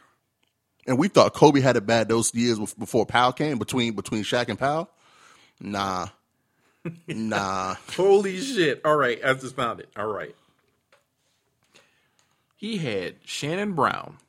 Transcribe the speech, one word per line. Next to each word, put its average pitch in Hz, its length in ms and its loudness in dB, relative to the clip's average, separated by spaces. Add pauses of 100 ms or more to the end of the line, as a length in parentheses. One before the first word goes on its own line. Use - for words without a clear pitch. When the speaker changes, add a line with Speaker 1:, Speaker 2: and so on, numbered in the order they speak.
(880)
Speaker 1:
And 131 120 0
we 175 100 2
thought 107 260 6
Kobe 147 260 8
had 131 160 4
it 104 100 0
bad 113 220 2
those 113 260 0
years 117 240 0
bef-, 104 200 -8
before 110 280 0
Powell 123 260 2
came, 147 260 -4
between, 117 360 -2
between 104 300 -6
Shaq 120 240 -2
and 107 100 -6
Powell. 147 320 -4 (720)
Nah. 95 520 -4
Speaker 2:
<laughs> - 60 -20 (880)
Speaker 1:
Nah. 98 720 -4 (180)
Speaker 2:
Holy 196 460 2
shit. 185 440 -2
All 151 120 4
right, 123 280 0
I 131 100 2
just 131 200 -10
found 117 240 -4
it. - 180 -16
All 104 120 -4
right. 92 260 -8 (2250)
He 214 220 -8
had 104 460 -4
Shannon 185 500 -6
Brown, - 440 -2 (100)